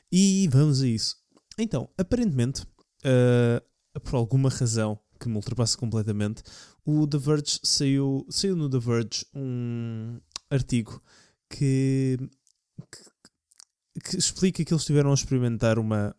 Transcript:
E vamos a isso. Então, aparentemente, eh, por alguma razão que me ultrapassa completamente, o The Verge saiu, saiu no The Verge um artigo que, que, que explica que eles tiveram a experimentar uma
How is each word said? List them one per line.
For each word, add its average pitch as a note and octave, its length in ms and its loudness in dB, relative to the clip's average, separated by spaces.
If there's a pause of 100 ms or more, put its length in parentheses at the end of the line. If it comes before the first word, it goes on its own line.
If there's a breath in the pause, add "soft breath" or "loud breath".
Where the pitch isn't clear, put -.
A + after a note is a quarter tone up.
(100)
E F#3+ 420 4
vamos C3+ 300 4
a C3+ 40 2
isso. A2+ 300 -2 (420)
Então, F3+ 400 -4
aparentemente, F3 680 0 (380)
eh, B2 580 4 (440)
por - 100 -6
alguma C3 360 2
razão A2 500 -2 (180)
que - 100 -8
me A2+ 60 -2
ultrapassa A2+ 420 -2
completamente, G#2+ 680 -2 (400 loud breath)
o D3+ 240 2
The D3 100 -2
Verge D3 460 0
saiu, C#3 640 0
saiu G3 240 -2
no D3+ 160 -2
The C3 80 0
Verge A#2 560 -2
um A#2 880 -6 (280)
artigo B2 540 -2 (460 soft breath)
que, C3+ 720 0 (720)
que, - 1200 -18
que F3+ 60 -4
explica F3+ 480 -2
que E3+ 100 -2
eles D3+ 100 0
tiveram C#3+ 280 2
a - 20 4
experimentar A#2 640 0
uma G#2+ 400 -2